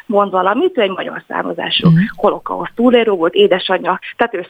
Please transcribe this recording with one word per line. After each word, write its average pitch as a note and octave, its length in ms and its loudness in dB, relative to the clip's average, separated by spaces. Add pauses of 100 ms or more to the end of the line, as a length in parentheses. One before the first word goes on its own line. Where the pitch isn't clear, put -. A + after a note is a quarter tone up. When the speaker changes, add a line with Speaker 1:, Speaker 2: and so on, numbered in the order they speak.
Speaker 1:
mond G3+ 240 0
valamit, G#3 480 0
ő - 20 0
egy G3 100 0
magyar D#3 380 -10
származású F3 600 -2
Speaker 2:
Mhm. E3 100 6 (180)
Speaker 1:
holokauszt F3+ 580 -2
túlélő A#3 360 4
volt, F3+ 240 0
édesanyja, F#3 640 2 (180)
tehát A#3 180 -2
ő - 160 -8